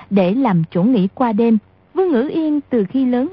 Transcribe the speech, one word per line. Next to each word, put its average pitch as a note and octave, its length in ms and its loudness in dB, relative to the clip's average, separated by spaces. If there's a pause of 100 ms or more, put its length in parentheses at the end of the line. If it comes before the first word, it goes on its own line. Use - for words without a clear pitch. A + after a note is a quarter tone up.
(100)
để G3 240 2
làm G#3+ 360 0
chỗ F3 120 -2
nghỉ G3+ 320 2
qua A#3+ 180 -2
đêm. A3+ 260 2 (360)
Vương F4+ 180 0
Ngữ B3+ 160 0
Yên D4+ 320 -2 (100)
từ A3+ 140 0
khi C4 200 -2
lớn B3 280 -2